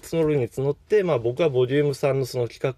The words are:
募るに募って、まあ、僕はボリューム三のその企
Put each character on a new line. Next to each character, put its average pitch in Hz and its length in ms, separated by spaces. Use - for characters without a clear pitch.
募 165 240
る 151 100
に 123 140
募 139 240
っ - 20
て、 208 280
ま 175 100
あ、 127 60
僕 120 220
は 170 60
ボ 127 180
リ 127 100
ュ 147 80
ー 147 40
ム 139 60
三 135 260
の 131 60
そ 127 120
の 120 120
企 - 280